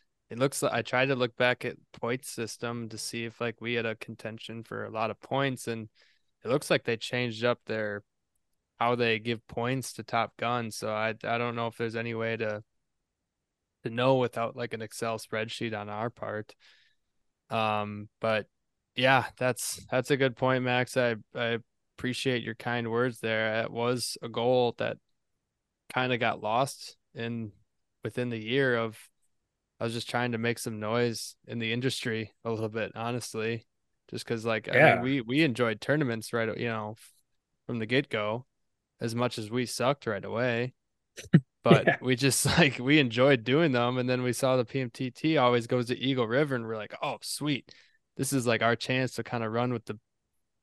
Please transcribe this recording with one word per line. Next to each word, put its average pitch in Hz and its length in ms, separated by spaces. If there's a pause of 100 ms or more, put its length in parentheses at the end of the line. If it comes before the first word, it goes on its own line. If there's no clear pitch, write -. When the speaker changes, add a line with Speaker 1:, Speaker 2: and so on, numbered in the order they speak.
(300)
Speaker 1:
It 117 100
looks 135 240
like, 139 100
I - 80
tried 131 260
to 139 80
look 123 220
back 123 280
at 117 100 (180)
point 123 320
system 117 640
to 110 80
see 117 280
if, 113 140
like, 117 220
we 117 140
had 113 100
a 110 100
contention 113 680
for 107 220
a 107 40
lot 110 220
of - 100
points, 131 460
and 113 200 (560)
it - 40
looks 131 220
like 147 140
they 117 140
changed 117 460
up 120 220
their, 107 380 (760)
how 120 160
they 117 240
give 113 280
points 123 460
to 110 100
Top 113 340
Gun. 117 340
So - 200
I, 107 180 (140)
I 117 140
don't 120 180
know 117 120
if 113 100
there's 113 180
any 117 200
way 113 220
to, 107 260 (1200)
to 123 60
know 123 260
without, 117 400
like, 120 180
an 110 80
Excel 113 380
spreadsheet 113 580
on 104 120
our 107 200
part. 107 460 (920)
Um, 104 600 (120)
but 110 260 (480)
yeah, 127 300 (120)
that's, - 540
that's 123 180
a 143 80
good 131 200
point, 127 260
Max. 123 340
I, 120 200 (180)
I 117 240 (380)
appreciate 127 460
your 110 120
kind 120 340
words 120 300
there. 110 420
It 113 100
was 117 500
a 120 80
goal 120 500
that 113 180 (960)
kinda 127 240
got 110 240
lost 117 560 (160)
in, 117 380 (520)
within 123 260
the 117 100
year 123 360
of, 113 220 (800)
I - 40
was 117 100
just 117 160
trying 123 220
to 117 60
make 117 200
some 110 220
noise 113 560 (120)
in 120 120
the 113 140
industry 117 600 (100)
a 117 60
little 110 200
bit, 107 260
honestly, 113 720 (420)
just 113 160
'cause, 113 200
like, 113 280
I 123 60
mean, 131 200
Speaker 2:
Yeah. - 20
Speaker 1:
we, 131 200
we 127 220
enjoyed 117 380
tournaments 131 520
right, 113 240
you 117 120
know, 110 280
f-, - 140 (560)
from 120 120
the 110 60
get-go, 113 600 (560)
as 113 120
much 120 240
as 107 140
we 123 160
sucked 127 400
right 101 180
away. 120 480 (440)
Speaker 2:
<laughs> - 260 (200)
Speaker 1:
But 113 240
Speaker 2:
Yeah. 156 120
Speaker 1:
we 127 160
just, 127 300
<laughs> 147 140
like, 143 180
we 139 220
enjoyed 127 440
doing 143 280
them. 123 260
And 123 100
then 127 140
we 123 120
saw 131 220
the 127 100
P 135 160
M 123 100
T 131 180
T 156 280
always 123 280
goes 123 220
to 117 100
Eagle 127 300
River, 135 280
and 117 120
we're 113 100
like, 104 240
"Oh, 131 220
sweet. - 500 (440)
This 139 160
is, 127 120
like, 113 160
our 117 140
chance 127 400
to 117 80
kinda 113 260
run 120 240
with 117 120
the, 110 140 (640)